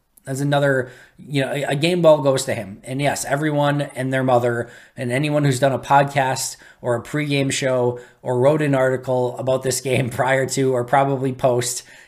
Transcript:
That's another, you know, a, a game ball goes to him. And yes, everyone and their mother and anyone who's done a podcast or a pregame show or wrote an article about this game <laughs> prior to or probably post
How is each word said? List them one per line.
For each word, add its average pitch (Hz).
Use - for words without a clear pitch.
That's 135
another, 139
you 143
know, 127
a, 143
a -
game 170
ball 156
goes 135
to 120
him. 104
And 131
yes, 139
everyone 147
and 131
their 131
mother 120
and 123
anyone 147
who's 135
done 135
a 120
podcast 139
or 120
a 107
pregame 143
show 127
or 123
wrote 147
an 143
article 127
about 127
this 131
game 127
<laughs> -
prior 135
to 131
or 120
probably 135
post 123